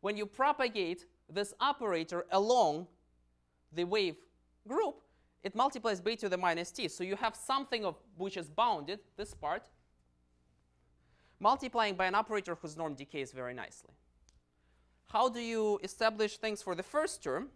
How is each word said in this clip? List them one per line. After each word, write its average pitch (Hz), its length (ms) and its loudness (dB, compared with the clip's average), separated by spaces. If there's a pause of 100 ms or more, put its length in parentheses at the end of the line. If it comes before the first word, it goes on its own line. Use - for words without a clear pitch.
When 202 160 -2
you 208 80 -4
propagate 226 800 0 (220)
this 202 320 -4
operator 180 720 0
along 190 560 4 (840)
the 165 120 -2
wave 180 340 0 (500)
group, 302 340 0 (420)
it 196 120 -6
multiplies 226 460 0
by 214 140 0
to 220 120 -6
the 180 100 0
minus 175 340 0
t. 214 160 -4
So - 160 -6
you 190 120 -2
have 220 200 -2
something 262 500 -2
of 165 100 -2 (220)
which 190 180 -4
is 165 140 -8
bounded, 196 500 0 (160)
this 208 180 -10
part, - 360 -4 (1700)
multiplying 226 560 4
by 185 100 2
an 185 80 2
operator 202 480 0
whose 151 160 -10
norm 160 160 -4
decays 139 380 -8
very 127 240 -8
nicely. - 340 -14 (1160)
How 247 200 4
do 233 120 -2
you 220 440 0
establish 214 540 0
things 214 240 -4
for 180 140 -4
the 180 80 -6
first - 400 -2
term? 196 320 -2